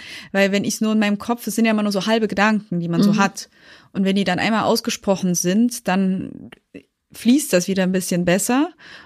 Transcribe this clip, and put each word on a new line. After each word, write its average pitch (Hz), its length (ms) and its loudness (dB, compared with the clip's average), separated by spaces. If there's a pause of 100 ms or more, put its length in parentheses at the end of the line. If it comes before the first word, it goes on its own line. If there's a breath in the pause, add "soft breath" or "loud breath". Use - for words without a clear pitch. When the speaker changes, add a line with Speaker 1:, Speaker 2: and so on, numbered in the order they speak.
(320 loud breath)
Speaker 1:
weil 196 200 2
wenn 202 120 0
ich's - 160 -4
nur 220 140 0
in 220 60 2
meinem 208 180 0
Kopf, 240 300 -6
es 202 80 -6
sind 226 100 2
ja 226 60 2
immer 214 100 0
nur 208 100 -2
so 190 140 -2
halbe 220 220 2
Gedanken, 202 520 0
die 170 80 -4
man 170 140 2
so 202 120 4
Speaker 2:
Mhm. 214 40 2
Speaker 1:
hat. - 320 0 (420 loud breath)
Und 196 140 -2
wenn 190 100 2
die 202 100 2
dann 180 120 0
einmal 208 280 0
ausgesprochen 196 680 0
sind, 202 540 0
dann 185 640 -2 (600)
fließt 262 400 2
das 180 160 2
wieder 190 140 -2
ein 185 100 0
bisschen 180 340 -2
besser. 240 440 0 (360 loud breath)